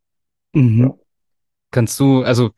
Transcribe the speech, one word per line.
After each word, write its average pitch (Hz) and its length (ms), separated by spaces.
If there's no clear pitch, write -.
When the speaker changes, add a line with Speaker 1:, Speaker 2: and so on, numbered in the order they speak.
Speaker 1:
Mhm. 123 400
Speaker 2:
ja. - 40
Speaker 1:
Kannst - 280
du, 135 240
also 117 340